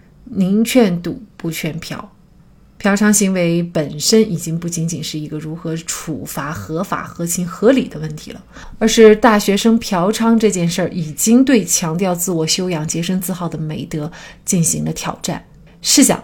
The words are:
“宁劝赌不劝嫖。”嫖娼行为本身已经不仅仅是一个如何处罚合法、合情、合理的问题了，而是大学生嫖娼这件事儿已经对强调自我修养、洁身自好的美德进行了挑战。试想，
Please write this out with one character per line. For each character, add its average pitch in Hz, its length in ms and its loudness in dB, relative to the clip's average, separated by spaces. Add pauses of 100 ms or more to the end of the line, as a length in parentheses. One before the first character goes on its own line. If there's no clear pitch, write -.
(240)
“宁 196 400 0
劝 196 380 2
赌 160 180 -8 (160)
不 165 140 -8
劝 160 300 -6
嫖。” - 340 -12 (640)
嫖 202 180 0
娼 208 180 4
行 196 200 2
为 175 280 2
本 151 380 -4
身 220 320 4
已 170 60 -2
经 160 200 -6
不 170 120 -6
仅 165 180 -4
仅 165 160 -6
是 - 160 -8
一 151 80 -8
个 151 100 -8
如 156 200 -10
何 165 220 -6
处 156 460 -8
罚 147 280 -8
合 165 320 -6
法、 - 180 -6
合 - 240 -8
情、 180 180 -4
合 202 280 2
理 247 160 0
的 - 100 -12
问 156 160 -8
题 - 160 -16
了， - 140 -18 (340)
而 220 80 2
是 214 300 8
大 214 200 4
学 202 200 2
生 226 240 4
嫖 190 320 0
娼 226 260 2
这 220 100 4
件 175 200 0
事 175 140 -2
儿 - 80 0
已 156 200 -6
经 233 340 4
对 247 200 4
强 165 320 -2
调 180 180 0
自 175 160 -4
我 160 160 0
修 180 240 -2
养、 160 160 -4
洁 160 160 -4
身 185 180 -2
自 190 120 -4
好 170 160 -6
的 160 100 -6
美 156 280 -6
德 156 260 -6 (320)
进 175 180 0
行 151 220 -2
了 160 80 -4
挑 - 300 -8
战。 - 220 -8 (380)
试 - 220 4
想， - 200 2